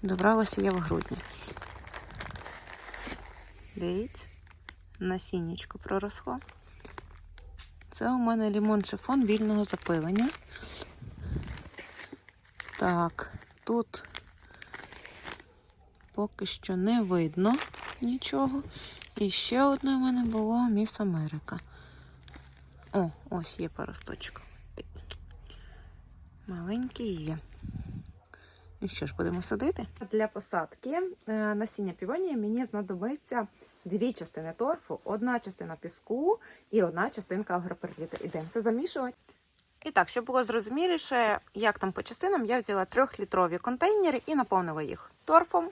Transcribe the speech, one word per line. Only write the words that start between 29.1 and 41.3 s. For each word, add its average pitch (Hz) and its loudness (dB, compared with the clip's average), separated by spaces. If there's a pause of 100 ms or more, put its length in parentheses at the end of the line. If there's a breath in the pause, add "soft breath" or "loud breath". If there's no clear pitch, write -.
будемо 175 0
садити. 226 0 (240)
Для 214 2
посадки, 208 -4 (260)
е, 214 0
насіння 208 -2
півонії 294 -2
мені 220 0
знадобиться 208 -4 (380 loud breath)
дві 214 2
частини 160 -8
торфу, 311 -2
одна 233 0
частина 175 -8
піску 285 0 (320 loud breath)
і 208 6
одна 175 2
частинка 190 -2
агроперліту. 175 -6
Ідемо 160 -4
все 226 -2
замішувати. 254 0 (680)
І - -4
так, 180 6
щоб 240 -2
було 254 2
зрозуміліше, 233 2 (140)